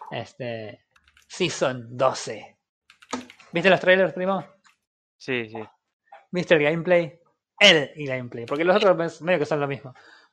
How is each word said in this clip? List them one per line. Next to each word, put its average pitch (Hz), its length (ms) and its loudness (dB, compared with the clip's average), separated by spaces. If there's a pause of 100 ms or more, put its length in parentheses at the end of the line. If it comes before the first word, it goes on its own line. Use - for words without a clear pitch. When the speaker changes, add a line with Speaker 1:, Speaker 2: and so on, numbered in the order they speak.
(120)
Speaker 1:
Este, 113 720 -12 (420)
Season 131 720 -4
doce. 131 600 -4 (960)
¿Viste 170 160 2
los 180 120 6
trailers, 185 340 4
primo? 185 300 -4 (760)
Speaker 2:
Sí, 120 320 -6
sí. 113 80 -12 (720)
Speaker 1:
¿Viste 175 240 2
el 151 80 6
gameplay? 165 560 2 (400)
El 165 320 4 (160)
gameplay, 123 400 -8
porque 147 180 -4
los 185 120 4
otros 196 200 4
me-, 160 300 -6
medio 180 120 0
que 147 80 0
son 151 140 -2
lo 143 80 -2
mismo. 131 260 -10 (380)